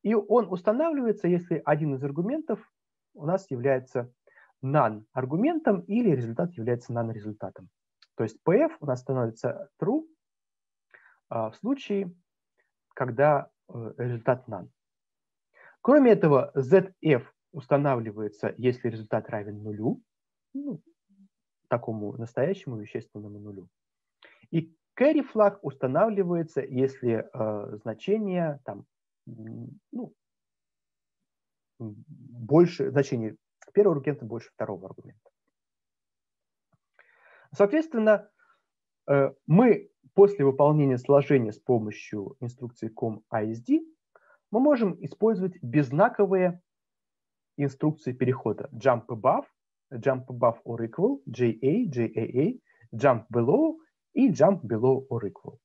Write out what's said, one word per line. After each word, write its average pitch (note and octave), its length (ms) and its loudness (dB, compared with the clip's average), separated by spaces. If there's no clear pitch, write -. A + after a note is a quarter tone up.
И G3+ 100 0
он G#3 380 2
устанавливается, A3+ 760 -2
если F3 380 0
один D3+ 300 0
из C3 80 -8
аргументов F#3 560 -6
у E3+ 120 -16
нас F#3 240 -4
является B2+ 640 -2
none B2+ 480 0
аргументом F#3+ 720 -2
или G#3+ 300 0
результат B2 420 -2
является A#2+ 400 -6
none A#2 180 -4
результатом. G#2 580 -12
То A#2 80 -4
есть - 200 -8
P F3 140 2
F D#4 220 0
у D3 60 -14
нас B2+ 160 -4
становится B2 680 -6
true, B3+ 260 -2
а, A2 220 -4
в - 60 -20
случае, G3+ 560 -4
когда, C3+ 540 0
э, A2+ 280 -12
результат B2 500 -4
none. F#2+ 220 -12
Кроме C4 300 6
этого, D3 440 4
Z D#3 380 4
F C3+ 280 2
устанавливается, A2+ 1040 -2
если B2 320 -2
результат A2 400 -6
равен G#2 320 -10
нулю, G#2+ 400 -6
ну, C4+ 280 -10
такому A2 460 -6
настоящему B2+ 640 -6
вещественному G#2 640 -14
нулю. G2+ 280 -18
И E3 240 -6
carry D4 220 4
флаг G#3 420 0
устанавливается, E3+ 960 -2
если, B2+ 720 -2
э, G#2+ 520 -6
значение F3+ 800 -4
там, G2+ 220 -14
м, A#2 520 -16
ну, A#3 220 -12
м, A2 280 -14
больше, C3+ 840 2
значение B2 460 -2
первого G3+ 240 4
аргумента C3+ 280 -6
больше A2+ 240 -12
второго G2 380 -10
аргумента. - 420 -20
Соответственно, G#3+ 760 2
э, C#3 260 2
мы F#3+ 460 4
после G3+ 320 6
выполнения C#3 520 4
сложения C#3 540 2
с - 80 -16
помощью G#2+ 800 -4
инструкции A#2 500 -12
com A2 400 -6
I A2 220 -4
S A#2 100 -10
D D#4 200 0
мы G#3+ 80 2
можем B3+ 440 2
использовать F#3+ 580 -2
беззнаковые F3+ 1000 2
инструкции C#3+ 560 -4
перехода. B2 600 -2
Jump A#2+ 340 0
above, C3 380 0
jump B2+ 340 -2
above A#2+ 380 0
or A#2 220 -8
equal, A#3 380 -2
J A#2+ 360 -2
A, C3+ 260 0
J A#2+ 280 -2
A A#2+ 320 -2
A, B3+ 120 -4
jump A#2+ 380 2
below G#3 460 2
и B3+ 180 4
jump D#3+ 320 4
below B2+ 460 0
or A2+ 140 -4
equal. - 420 -12